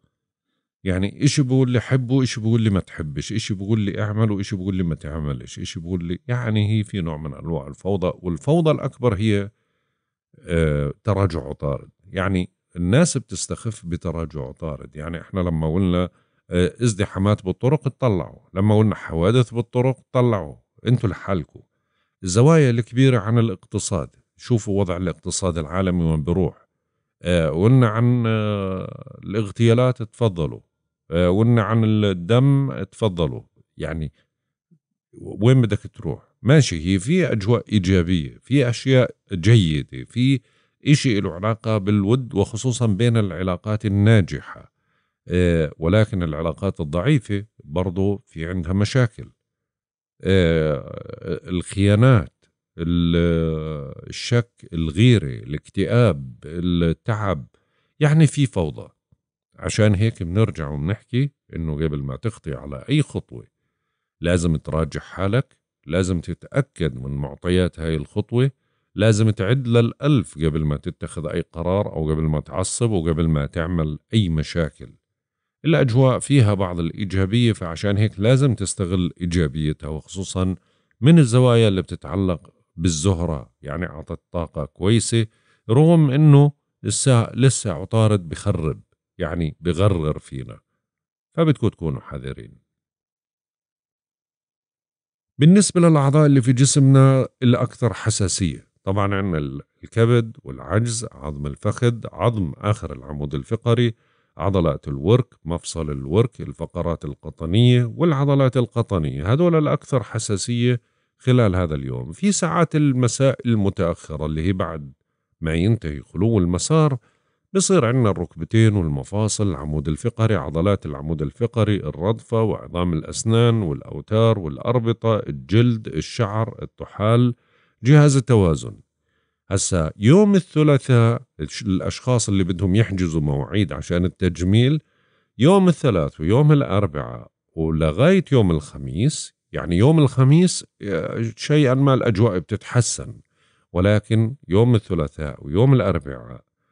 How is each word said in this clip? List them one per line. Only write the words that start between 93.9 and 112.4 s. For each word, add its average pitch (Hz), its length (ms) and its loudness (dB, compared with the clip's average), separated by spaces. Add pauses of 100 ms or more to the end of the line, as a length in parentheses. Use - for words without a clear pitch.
بالنسبة 180 440 6
للأعضاء 151 440 4
اللي 139 160 4
في 127 120 2
جسمنا 135 720 4 (160)
الأكثر 123 500 2
حساسية، 90 760 -4 (160)
طبعًا 98 320 -2
عندنا 95 220 -2
ال-، 71 240 -6 (220)
الكبد 117 600 2
والعجز، 95 680 -4
عظم 71 360 -8
الفخذ، 107 520 -2 (140)
عظم 95 440 -2
آخر 104 360 -4
العمود 71 420 -8
الفقري، 117 580 -2 (440)
عضلات 82 500 -2
الورك، 82 460 0 (120)
مفصل 80 460 -6
الورك، 73 500 -2
الفقرات 80 640 -8
القطنية 110 920 0
والعضلات 139 640 0
القطنية، 92 760 -2
هذول 165 220 2
الأكثر 143 480 -2
حساسية 120 800 -2 (360)
خلال 120 380 2
هذا 85 200 -2
اليوم. 65 360 -8
في 196 200 -2
ساعات 170 440 -2